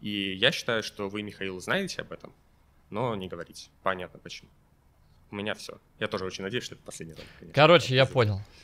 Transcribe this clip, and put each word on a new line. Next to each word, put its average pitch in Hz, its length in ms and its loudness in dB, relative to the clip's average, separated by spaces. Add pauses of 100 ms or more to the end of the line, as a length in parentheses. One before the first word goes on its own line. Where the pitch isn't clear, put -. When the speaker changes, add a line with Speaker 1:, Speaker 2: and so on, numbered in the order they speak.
Speaker 1:
И 101 340 -2
я 110 180 4
считаю, 113 300 -2
что - 260 -6
вы, 104 140 -6
Михаил, 95 380 -8
знаете 151 420 -4
об - 100 -14
этом, - 220 -16 (560)
но 113 260 -4
не 92 120 -8
говорите. - 420 -14 (120)
Понятно 90 380 -6
почему. - 300 -16 (840)
У 104 40 -8
меня 101 180 -4
все. - 260 -14 (200)
Я 107 80 -2
тоже 95 180 -4
очень 92 180 -6
надеюсь, 110 200 -4
что - 120 -14
это - 80 -20
последний 82 300 -14
ролик, - 220 -18
конечно. 82 180 -16
Speaker 2:
Короче, 151 400 8
я 131 100 8
Speaker 1:
Спасибо. 131 100 2
Speaker 2:
понял. 107 260 4 (240)